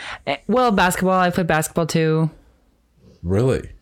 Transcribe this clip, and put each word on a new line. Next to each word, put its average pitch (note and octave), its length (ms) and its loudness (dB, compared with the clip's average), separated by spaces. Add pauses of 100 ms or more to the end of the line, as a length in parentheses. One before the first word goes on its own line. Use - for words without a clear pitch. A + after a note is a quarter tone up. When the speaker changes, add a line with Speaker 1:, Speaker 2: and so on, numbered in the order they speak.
(280)
Speaker 1:
Eh, C#3 80 -2 (100)
well, A#3+ 240 2
basketball. F#3 500 2
I F3+ 100 2
played F3 180 -2
basketball D#3+ 380 0
too. D#3+ 440 0 (920)
Speaker 2:
Really? G2 600 0